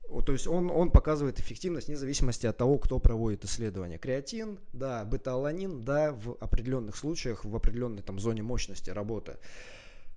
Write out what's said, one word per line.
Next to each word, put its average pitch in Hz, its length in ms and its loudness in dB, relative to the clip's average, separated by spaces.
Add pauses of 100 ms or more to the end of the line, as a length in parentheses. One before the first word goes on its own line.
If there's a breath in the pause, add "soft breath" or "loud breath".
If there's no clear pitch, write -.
Вот, - 160 4
то 139 80 6
есть - 140 0
он, 175 240 2
он 170 200 2
показывает 143 480 6
эффективность 165 480 -2
вне 151 100 -2
зависимости 135 480 0
от 110 120 0
того, 135 200 4
кто 131 220 2
проводит 110 460 4
исследование. 92 520 -6
Креатин, 190 640 -6 (140)
да, 123 320 -6
бета-аланин, 135 800 -2
да, 147 280 2
в 117 260 -8
определенных 113 580 2
случаях, 143 480 -4
в 104 100 -4
определенной 113 480 2
там 98 160 -6
зоне 110 240 -2
мощности 113 480 -2
работы. 104 460 -6 (800 loud breath)